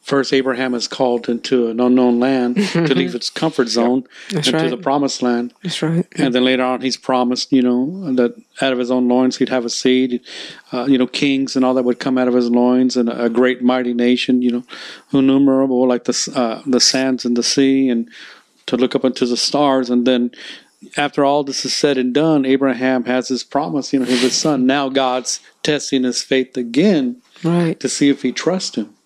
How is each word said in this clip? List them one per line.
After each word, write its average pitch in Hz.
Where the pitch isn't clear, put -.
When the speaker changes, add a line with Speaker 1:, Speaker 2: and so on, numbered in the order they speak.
Speaker 1:
first 139
Abraham 131
is 117
called 120
into 117
an 113
unknown 123
land 127
Speaker 2:
<laughs> 175
Speaker 1:
to 135
leave 123
its -
comfort 156
zone 120
Speaker 2:
That's 160
Speaker 1:
and 165
to 160
Speaker 2:
right. 131
Speaker 1:
the 113
promised 139
land. 120
Speaker 2:
That's 175
right. 165
Speaker 1:
And 135
then 123
later 127
on, 123
he's 127
promised, 123
you 127
know, 139
that 120
out 135
of 123
his 123
own 127
loins 127
he'd 123
have 120
a 120
seed, 127
uh, 123
you 135
know, 123
kings 135
and 131
all 127
that 131
would 123
come 131
out 127
of 123
his 123
loins, 123
and 120
a, 120
a 117
great 123
mighty 123
nation, 123
you 123
know, 120
innumerable 135
like 123
the 127
s-, -
uh, 113
the 127
sands 131
in 120
the 120
sea, 135
and 117
to -
look 123
up 127
into 127
the 120
stars. 131
And 123
then 123
after 143
all 143
this 135
is -
said 143
and 127
done, 147
Abraham 131
has 123
his 127
promise, 147
you 139
know, 127
of 123
his 123
son. 139
Now 135
God's 131
testing 139
his 123
faith 131
again 127
Speaker 2:
Right. 170
Speaker 1:
to -
see -
if 135
he 127
trusts -
him. -